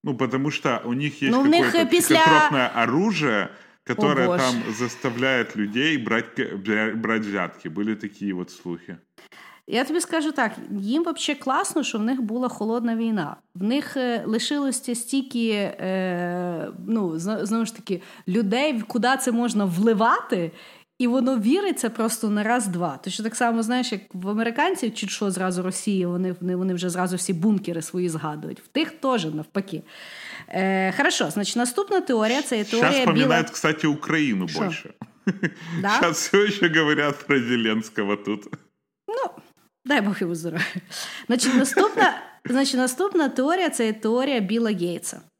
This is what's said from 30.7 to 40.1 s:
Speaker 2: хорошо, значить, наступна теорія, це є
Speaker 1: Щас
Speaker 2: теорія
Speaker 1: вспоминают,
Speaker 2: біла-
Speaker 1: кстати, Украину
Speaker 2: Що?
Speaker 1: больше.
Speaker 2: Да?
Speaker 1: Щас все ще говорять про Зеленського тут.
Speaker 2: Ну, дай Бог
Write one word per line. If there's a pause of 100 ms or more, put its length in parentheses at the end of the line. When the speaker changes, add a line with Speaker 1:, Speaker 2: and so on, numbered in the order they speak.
Speaker 2:
хорошо,
значить,
наступна
теорія,
це
є
Speaker 1:
Щас
Speaker 2:
теорія
Speaker 1:
вспоминают,
Speaker 2:
біла-
Speaker 1:
кстати,
Украину
Speaker 2:
Що?
Speaker 1:
больше. (880)
Speaker 2:
Да?
Speaker 1:
Щас
все
ще (120)
говорять (100)
про
Зеленського
тут. (600)
Speaker 2:
Ну, (540)
дай
Бог